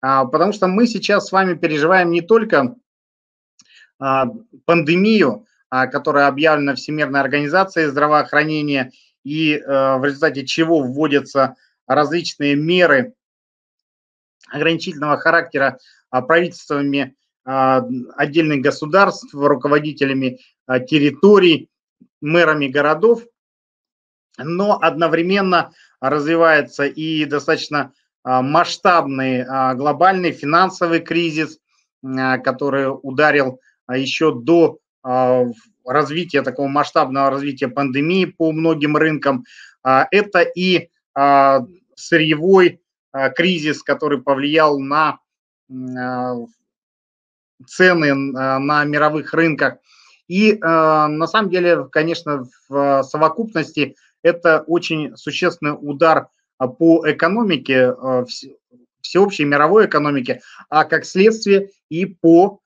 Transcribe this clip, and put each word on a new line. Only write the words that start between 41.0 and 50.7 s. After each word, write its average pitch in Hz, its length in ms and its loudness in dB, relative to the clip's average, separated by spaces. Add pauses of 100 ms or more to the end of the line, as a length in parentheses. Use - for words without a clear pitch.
а, 139 440 4 (340)
сырьевой, 170 840 2 (320)
а, 135 180 -2
кризис, 156 540 -2
который 143 360 -2
повлиял 143 600 0
на, 147 380 -2 (520)
м, 127 260 -12
а, 127 380 -6 (1300)
цены, 180 400 2
н-, 139 300 -2
а, 131 220 -2
на 147 260 0
мировых 147 480 -2
рынках. 156 420 0 (520)
И, 208 340 2
а, 160 460 2